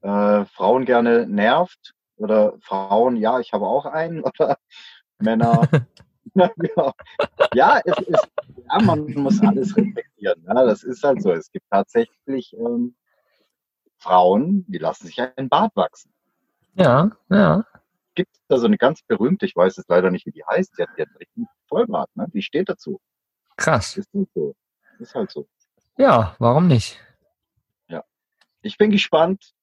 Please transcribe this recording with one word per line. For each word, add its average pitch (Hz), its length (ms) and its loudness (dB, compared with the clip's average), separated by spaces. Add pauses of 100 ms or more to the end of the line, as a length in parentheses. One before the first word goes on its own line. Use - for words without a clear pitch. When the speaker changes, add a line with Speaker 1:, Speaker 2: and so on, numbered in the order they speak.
Speaker 1:
Äh, 104 440 0
Frauen 117 400 0
gerne 117 420 2
nervt 117 680 -2 (220)
oder 107 460 0
Frauen, 101 560 0
ja, 113 220 0
ich 117 140 -10
habe 101 120 -4
auch 131 200 -4
einen 160 380 -6
<laughs> - 0 -
oder - 340 -2 (640)
Männer. 117 520 2
Speaker 2:
<laughs> 139 160 0 (480)
Speaker 1:
Ja, 185 200 4
genau. 160 380 -2 (600)
Ja, 143 300 4
es - 140 -2 (100)
ist, - 200 2 (280)
ja, - 260 -4
man 160 320 2
muss 143 280 0
alles - 340 0
respektieren. - 720 -4
Ja, - 60 -2 (120)
das 107 180 0
ist 127 200 -10
halt 131 180 0
so. 98 120 0
Es 80 180 -8
gibt - 180 -14
tatsächlich, - 880 -4
ähm, 120 380 -6 (1040)
Frauen, 104 680 2
die 92 100 -10
lassen - 300 -8
sich - 120 -14
einen 127 300 -8
Bart 196 260 0
wachsen. - 380 -6 (600)
Speaker 2:
Ja, 165 360 4 (180)
ja. 190 360 2 (500)
Speaker 1:
Gibt - 200 -6 (120)
da 135 100 2
so 117 100 0
eine 104 100 4
ganz - 260 0
berühmte, 131 420 -2
ich 190 100 -6
weiß 92 220 2
jetzt 90 120 -18
leider 90 220 2
nicht, 90 140 -6
wie - 60 -12
die - 180 -20
heißt, 170 280 -2
die 175 60 -2
hat, - 140 -6
die - 40 -6
hat - 80 -6 (100)
richtig - 180 -20
einen - 100 -8 (200)
Vollbart, - 480 -4
ne? 185 180 -8
Die 101 80 -6
steht - 280 -6
dazu. - 320 -10 (560)
Speaker 2:
Krass. - 400 -2
Speaker 1:
Ist - 180 -14
halt 196 180 -4
so. 76 220 -6 (440)
Ist - 160 -20
halt - 160 -6
so. - 160 -14 (500)
Speaker 2:
Ja, 131 420 2
warum 131 280 2
nicht? 123 320 0 (880)
Speaker 1:
Ja. - 140 -12 (600)
Ich 214 160 -12
bin 214 100 4
gespannt. 185 720 0